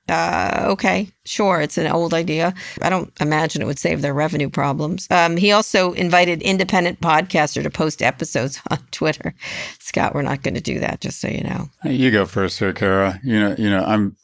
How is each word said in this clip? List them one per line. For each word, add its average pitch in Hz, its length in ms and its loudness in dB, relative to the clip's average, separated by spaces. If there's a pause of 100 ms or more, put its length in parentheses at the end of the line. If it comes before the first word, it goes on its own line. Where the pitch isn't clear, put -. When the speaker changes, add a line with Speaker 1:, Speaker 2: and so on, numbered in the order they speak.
Speaker 1:
Uh, 170 600 0
okay, 190 400 0 (180)
sure, 190 340 2
it's 147 160 -2
an 165 160 0
old 165 220 0
idea. 165 400 0 (260)
I - 80 0
don't 185 320 -2
imagine 156 400 0
it 104 60 -2
would 135 120 -4
save 160 220 -2
their 143 140 -2
revenue 147 340 0
problems. 143 640 -2
Um, 170 260 4
he 208 160 4
also 196 400 2
invited 175 480 2
independent 185 640 2
podcaster 160 600 2
to 147 60 -2
post 156 320 -2
episodes 135 640 -2
<laughs> - 60 -8
on - 80 0 (120)
Twitter. - 440 -4 (440)
Scott, - 360 -2
we're 147 80 -2
not 139 200 -4
gonna - 200 -4
do 127 160 -4
that, - 240 -4
just - 180 -8
so - 80 -6
you - 140 -6
know. - 260 -6 (160)
Speaker 2:
You 131 260 2
go 104 140 4
first 92 340 -2
here, 98 140 0
Kara. 95 500 2
You 120 160 0
know, 104 200 2
you 107 100 0
know, 95 160 2
I'm, 104 400 0